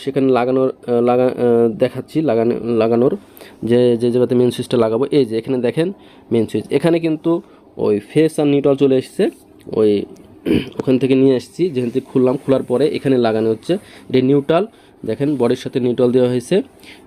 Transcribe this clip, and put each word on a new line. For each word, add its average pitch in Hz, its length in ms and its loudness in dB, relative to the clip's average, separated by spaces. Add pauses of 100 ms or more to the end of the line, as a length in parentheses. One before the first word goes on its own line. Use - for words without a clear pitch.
সেখানে 135 240 -2 (100)
লাগানোর, 131 340 0
আহ, 120 380 -2
লাগা-, 127 280 2
আহ, 117 300 2 (160)
দেখাচ্ছি 131 340 -4 (120)
লাগানো-, 113 320 0 (200)
লাগানোর 117 320 2 (560)
যে, 120 100 4 (220)
যে 123 120 0
জায়গাতে 123 260 0
মেইন 123 160 2
সুইচটা 123 280 -4
লাগাবো, 113 200 0 (140)
এই 131 120 4
যে 110 120 -4
এখানে 131 160 -4 (100)
দেখেন 156 200 -2 (440)
মেইন 113 200 0
সুইচ, 107 140 -4 (120)
এখানে 170 280 0
কিন্তু 160 260 -2 (540)
ওই 107 100 2 (140)
ফেস 156 320 2
আর 147 120 2
নিউট্রাল 139 300 2
চলে 131 180 4
এসেছে, - 220 -6 (560)
ওই 107 120 4 (540)
<clears throat> - 340 -2
ওখান 131 220 0
থেকে 135 200 2
নিয়ে 135 180 4
এসেছি, - 240 -8 (100)
যেখান 123 200 -4
থেকে 131 180 -4
খুললাম, 127 300 2
খোলার 131 280 0
পরে 123 160 0 (120)
এখানে 135 180 0 (100)
লাগানো 110 280 0
হচ্ছে। 135 200 -4 (360)
এটা 127 100 2 (120)
নিউট্রাল, 160 320 0 (460)
দেখেন 139 200 -4 (120)
বডির 120 220 0
সাথে 135 220 -6
নিউট্রাল 123 300 0
দেওয়া 123 180 2
হয়েছে, 127 220 -2 (520)